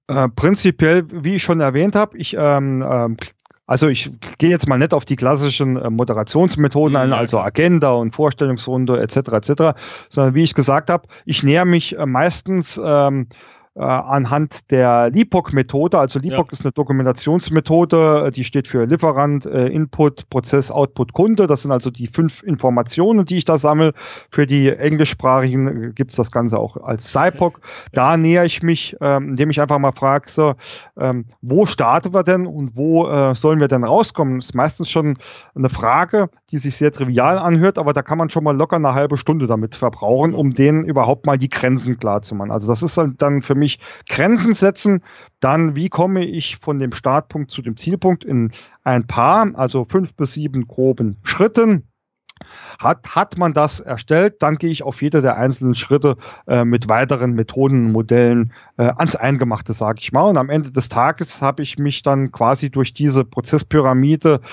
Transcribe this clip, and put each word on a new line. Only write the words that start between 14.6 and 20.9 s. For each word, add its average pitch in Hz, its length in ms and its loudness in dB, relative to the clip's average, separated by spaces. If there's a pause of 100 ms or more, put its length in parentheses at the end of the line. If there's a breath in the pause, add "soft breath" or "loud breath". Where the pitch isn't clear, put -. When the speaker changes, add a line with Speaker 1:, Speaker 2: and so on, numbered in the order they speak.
Speaker 1:
der 123 400 4
lipok-Methode. 165 880 0
Also 139 220 0
lipok 135 320 -4
ist 139 120 -14
eine 139 100 -2
Dokumentationsmethode, 151 1500 0
äh, 135 40 -2
die 127 120 -8
steht 131 240 -4
für 120 180 0
Lieferant, 143 640 0
äh, 131 180 0
Input, 147 640 -2
Prozess, 135 400 -2
Output, 135 440 -2